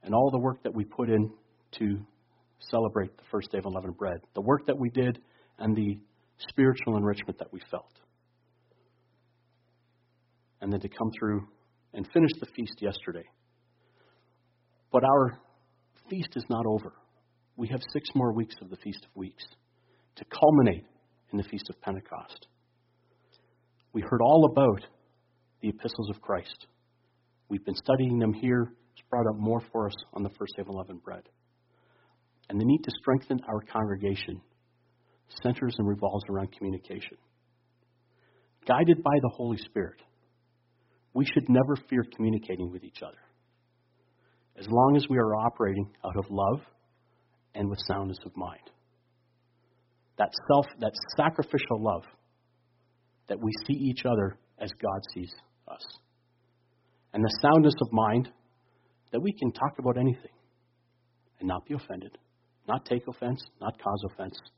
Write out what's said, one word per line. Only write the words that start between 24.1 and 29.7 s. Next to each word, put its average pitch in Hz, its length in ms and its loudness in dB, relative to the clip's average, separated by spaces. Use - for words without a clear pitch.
all 156 280 10
about 131 300 6
the 110 80 -2
epistles 107 400 -6
of 104 140 -8
Christ. - 440 -6
We've 101 140 -4
been 98 120 -6
studying 131 420 2
them 110 140 4
here. 123 400 0
It's - 180 -20
brought 120 180 2
up 107 100 -2
more 113 220 0